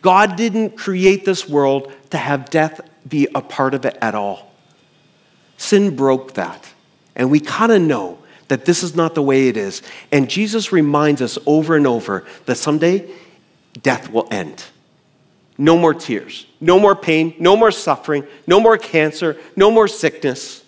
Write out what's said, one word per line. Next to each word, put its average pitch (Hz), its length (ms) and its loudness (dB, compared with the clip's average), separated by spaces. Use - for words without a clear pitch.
God 190 340 4
didn't 220 420 -4
create 190 460 0
this 190 240 -4
world 139 440 0
to 170 60 -6
have 139 320 -6
death 160 320 -2
be 143 280 -2
a 139 60 -4
part 131 320 -4
of 131 120 -6
it 123 160 -6
at 110 140 -4
all. 101 360 -8
Sin 202 380 0
broke 131 380 -2
that. - 320 -10
And 131 160 -2
we 151 80 4
kinda 220 400 0
know 113 380 -2
that 131 160 -4
this 175 180 0
is 170 100 -8
not 165 220 -2
the 151 80 0
way 135 240 2
it 120 80 0
is. 98 260 -8
And 131 180 2
Jesus 208 440 -4
reminds 147 480 2
us 120 240 -4
over 156 320 2
and 147 100 2
over 107 380 -4
that 120 120 -2
someday 170 480 0
death 123 300 -4
will 110 200 -2
end. 87 320 -10
No 160 200 4
more 165 160 2
tears, - 520 -10
no 175 180 4
more 202 180 6
pain, 160 440 0
no 180 160 6
more 220 160 4
suffering, 143 540 -4
no 180 120 4
more 220 180 4
cancer, 156 600 -2
no 196 160 4
more 220 160 4
sickness. - 800 -6